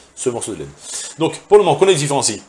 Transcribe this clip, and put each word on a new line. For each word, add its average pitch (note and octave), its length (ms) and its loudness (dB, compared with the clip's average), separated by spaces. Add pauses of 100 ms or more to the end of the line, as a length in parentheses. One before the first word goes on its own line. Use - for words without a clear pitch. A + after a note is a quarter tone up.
(160)
ce - 140 -6
morceau A2+ 240 -6
de E2 60 -10
laine. C#2+ 120 -12 (480)
Donc, D#3 220 -2
pour G3+ 160 6
le G#3 60 6
moment, E3 140 2
qu'on F#3+ 80 2
les F#3+ 80 6
différencie C#3 560 -2